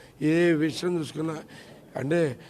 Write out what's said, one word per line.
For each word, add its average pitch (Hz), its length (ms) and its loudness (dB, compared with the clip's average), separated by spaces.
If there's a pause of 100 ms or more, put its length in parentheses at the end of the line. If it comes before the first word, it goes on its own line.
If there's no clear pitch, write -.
(220)
ఏ 165 300 4
విషయం 160 480 0
చూసుకున్నా, 151 380 -6 (580)
అంటే 147 440 0 (100)